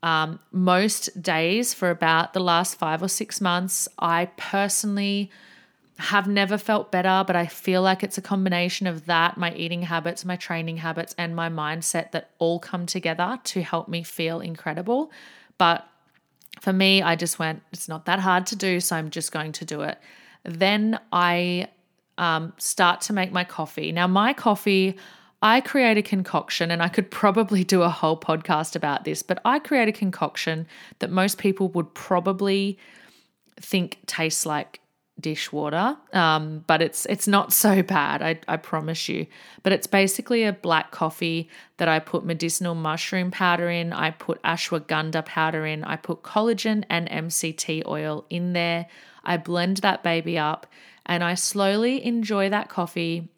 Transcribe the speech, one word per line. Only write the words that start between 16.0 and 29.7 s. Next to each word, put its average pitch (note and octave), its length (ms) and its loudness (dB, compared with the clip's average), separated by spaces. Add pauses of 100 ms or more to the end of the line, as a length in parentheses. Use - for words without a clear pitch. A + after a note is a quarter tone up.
for F#3+ 140 0
me, F#3+ 280 6
I E3 140 4
just E3 240 -4
went, D#3+ 320 -4
"It's - 160 -12
not D#3+ 200 -8
that F#3 120 4
hard F#3 280 2
to G#3+ 100 -8
do, F#3 240 0
so F3 160 -2
I'm D#3+ 120 -6
just D#3+ 220 -8
going D#3 220 -6
to - 100 -10
do D3+ 200 -8
it." D3+ 140 -6 (460)
Then G#3 560 2 (140)
I, F3 560 0 (480)
um, E3 400 -2
start - 440 2
to - 120 -4
make F#3 180 -2
my F3+ 140 -2
coffee. D#3 480 -6
Now, F3 120 2
my G3+ 280 4
coffee, F#3+ 640 2 (440)
I A3+ 200 6
create B3 360 4
a G#3 40 2
concoction, F3+ 720 -2
and E3+ 120 0
I F3 60 2
could F#3 200 -2
probably G3+ 540 2
do F3+ 200 4
a E3+ 60 4
whole D#3+ 300 0
podcast D#3+ 560 -2
about D3+ 300 -2
this, D3+ 180 -4
but - 220 -2
I C4 140 4
create C4 280 2